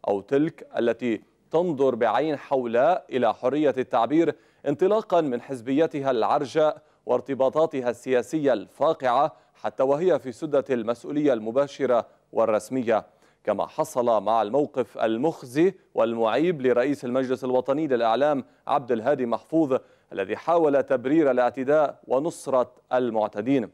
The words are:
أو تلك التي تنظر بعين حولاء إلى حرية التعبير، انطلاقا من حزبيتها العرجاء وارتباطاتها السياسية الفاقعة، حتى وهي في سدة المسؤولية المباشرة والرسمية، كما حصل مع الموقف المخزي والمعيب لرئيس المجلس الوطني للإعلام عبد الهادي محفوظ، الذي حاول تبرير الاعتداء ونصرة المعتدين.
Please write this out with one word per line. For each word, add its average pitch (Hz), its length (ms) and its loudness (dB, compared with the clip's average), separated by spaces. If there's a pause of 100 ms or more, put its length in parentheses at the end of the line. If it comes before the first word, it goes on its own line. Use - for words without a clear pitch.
أو 101 140 0
تلك 147 460 -2 (100)
التي 117 440 -2 (300)
تنظر 139 440 0
بعين 123 420 0
حولاء 131 720 0
إلى 123 240 0
حرية 135 440 0
التعبير، 127 580 0 (320)
انطلاقا 185 540 0
من 123 200 -4
حزبيتها 135 720 -2
العرجاء 131 720 0 (240)
وارتباطاتها 131 840 0
السياسية 127 640 0
الفاقعة، 135 920 -2 (180)
حتى 107 200 -2
وهي 143 360 2
في 127 120 -10
سدة 143 380 -2
المسؤولية 131 640 0
المباشرة 120 720 0 (260)
والرسمية، 110 760 0 (380)
كما 98 240 -2
حصل 117 560 -2
مع 110 180 2
الموقف 127 560 -2
المخزي 131 760 0 (200)
والمعيب 117 680 0
لرئيس 127 440 2
المجلس 127 380 -2
الوطني 131 440 0
للإعلام 123 580 0 (220)
عبد 127 240 -2
الهادي 123 340 0
محفوظ، 131 520 -2 (360)
الذي 98 220 -4
حاول 151 480 2
تبرير 135 480 2
الاعتداء 127 760 0
ونصرة 131 640 -2 (220)
المعتدين. 110 800 -2